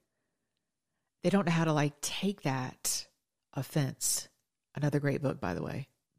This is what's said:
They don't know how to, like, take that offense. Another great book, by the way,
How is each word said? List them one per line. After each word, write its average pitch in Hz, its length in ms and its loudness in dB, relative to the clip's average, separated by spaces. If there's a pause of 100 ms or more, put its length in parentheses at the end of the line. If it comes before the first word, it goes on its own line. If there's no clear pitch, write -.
(1200)
They 180 60 2
don't 196 160 4
know 170 60 2
how 165 140 4
to, 160 80 4
like, 147 280 2
take - 420 -4
that - 640 -4 (460)
offense. - 760 -2 (460)
Another 143 260 2
great 139 200 0
book, 135 180 -2
by 90 140 -2
the 82 100 -4
way, - 240 -6 (320)